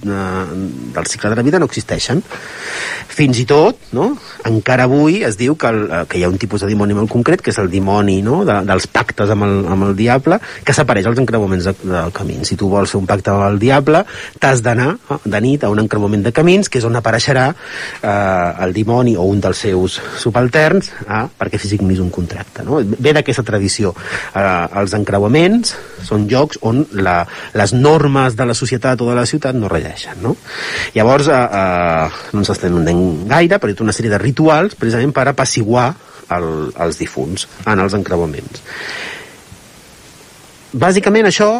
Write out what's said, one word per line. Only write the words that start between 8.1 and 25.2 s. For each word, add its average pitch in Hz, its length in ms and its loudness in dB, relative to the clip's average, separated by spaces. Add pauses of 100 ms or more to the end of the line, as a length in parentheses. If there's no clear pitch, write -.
no? 127 240 0
De, 113 80 2 (100)
dels 95 220 0
pactes 107 420 -2
amb 104 160 2
el, 101 240 0
amb 95 220 2
el 98 60 0
diable, 131 420 2 (260)
que - 80 0
s'apareix 117 380 2
als 117 100 0
encreuaments 101 480 0
de, 95 140 -2
de 90 220 -2 (120)
camins. - 320 -6
Si - 80 -2
tu 98 140 0
vols 98 180 2
fer 98 140 -2
un 92 80 -4
pacte 101 240 0
amb 98 160 2
el 101 100 0
diable, 143 400 4 (380)
t'has 135 260 2
d'anar, 123 300 0 (160)
eh, 139 140 -4
de 104 200 -2
nit 143 200 2
a 104 40 0
un 107 160 2
encreuament 104 400 0
de 117 80 0
camins, 180 380 4
que 127 100 -2
és 113 80 -2
on 117 80 0
apareixerà, 123 540 2 (500)
eh, 95 640 0
el 92 80 -2
dimoni 117 440 2
o 90 120 2
un 98 160 2
dels 92 140 0
seus 92 420 0 (160)
subalterns, 151 720 2 (160)
eh, 104 160 -4 (160)
perquè 95 240 -4
fi 101 80 -6
signis 95 320 2
un 90 80 0
contracte, - 560 -8
no? 117 160 0
Ve 151 320 0
d'aquesta 135 320 0
tradició. 101 480 -2 (420)
Eh, 92 320 0 (140)
els 101 140 -2
encreuaments 120 800 2 (320)